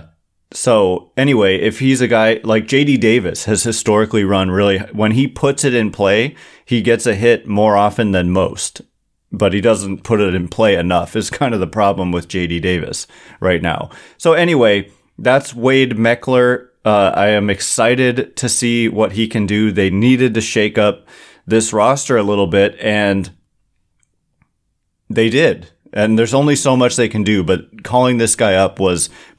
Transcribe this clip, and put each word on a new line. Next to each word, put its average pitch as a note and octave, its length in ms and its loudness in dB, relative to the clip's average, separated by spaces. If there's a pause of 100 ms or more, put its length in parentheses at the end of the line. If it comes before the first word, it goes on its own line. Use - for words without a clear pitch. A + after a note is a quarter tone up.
(520)
so G2+ 640 0
anyway, A2 440 2
if G#2+ 200 -2
he's C3 220 0
a A#2+ 60 2
guy A2 360 2
like A2 240 0
J C#3 160 2
D C#3+ 140 2
Davis A2 480 0
has G#2 180 -2
historically G#2+ 640 0
run F#2+ 240 0
really, G2 300 0
when G#2+ 320 -2
he C3 160 0
puts - 360 -2
it B2+ 100 0
in A2 180 0
play, G#2 440 0 (300)
he A#2+ 160 -2
gets A#2 240 0
a A2 100 0
hit A2+ 320 0
more G#2 300 2
often G#2 340 0
than F2+ 200 0
most, - 500 -4 (500)
but G2 220 0
he G2+ 80 -2
doesn't G2 420 -2
put G#2+ 180 0
it F#2 120 0
in F2+ 140 -2
play G#2 280 2
enough F2 400 -2
is G#2+ 140 -4
kind B2+ 240 -4
of G2+ 60 -2
the F2+ 80 -2
problem G2 440 -2
with F2 180 -6
J F2+ 180 -4
D E2+ 120 -4
Davis F2+ 460 -4 (360)
right F2+ 200 0
now. E2 300 -4 (260)
So E3 160 2
anyway, B2 560 2 (280)
that's B2 360 0
Wade B2+ 440 0
Meckler. B2 720 0 (160)
Uh, G#2 280 2
I G2 140 0
am G#2 220 0
excited B2 880 -2
to A#2+ 120 -4
see A#2 380 -2
what G#2 240 -2
he A2 160 -2
can G#2+ 180 -2
do. G#2+ 260 0
They F#2+ 180 0
needed A#2+ 440 2
to A2 80 -2
shake G#2+ 360 -2
up G#2 300 0 (380)
this A2 280 0
roster B2+ 420 0
a G#2+ 80 2
little G2+ 240 0
bit, G2+ 320 0
and G2+ 500 -2 (1800)
they A#2 200 0
did. B2 400 0 (220)
And G#2+ 260 0
there's A#2 180 0
only C#3+ 200 2
so C3 220 0
much B2 180 2
they A2+ 140 0
can G#2+ 140 -4
do, G2 200 0
but - 400 -4
calling B2+ 340 0
this A2+ 180 0
guy G#2 180 2
up F#2+ 260 0
was F2+ 300 -2 (300)